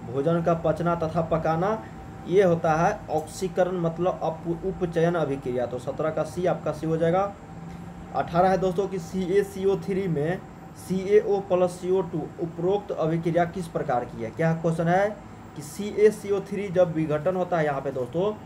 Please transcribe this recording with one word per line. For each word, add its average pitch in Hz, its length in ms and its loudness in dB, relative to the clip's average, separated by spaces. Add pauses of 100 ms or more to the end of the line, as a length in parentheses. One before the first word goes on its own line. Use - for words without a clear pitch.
भोजन 139 380 0
का 170 180 4
पचना 165 360 0
तथा 165 320 -2
पकाना, 165 480 0 (500)
ये 190 160 6
होता 165 320 4
है 180 240 2 (120)
ऑक्सीकरण 180 680 0
मतलब 170 420 0
अप-, 165 440 -4
उपचयन 175 500 0
अभिक्रिया। 135 500 0
तो 123 140 -6
सत्रह 147 300 -4
का 156 160 -2
सी 180 220 -4
आपका 156 260 0
सी 151 140 -6
हो 160 100 0
जाएगा। 180 360 2 (800)
अठारह 170 340 4
है 190 80 4
दोस्तों 185 300 0
कि 190 120 -6
सी 185 300 -4
ए 196 140 4
सी 190 220 -4
ओ 196 120 4
थ्री 190 300 -2
में 160 320 0 (380)
सी 190 300 -2
ए 208 140 8
ओ 202 260 2
प्लस 180 240 4
सी 180 200 -6
ओ 190 120 4
टू 165 180 -4 (200)
उपरोक्त 170 520 -2
अभिक्रिया 165 540 2
किस 170 220 -8
प्रकार 127 360 -2
की 113 180 -8
है? 110 80 -6
क्या 165 240 2
question 165 320 0
है 196 220 4 (460)
कि 151 80 -10
सी 202 240 -8 (100)
ए 214 140 8
सी 202 200 -6
ओ 202 100 2
थ्री 202 280 -6
जब 170 240 4
विघटन 156 420 0
होता 180 220 0
है 156 80 2
यहाँ 139 160 0
पे 135 120 -4
दोस्तों 147 380 -2 (140)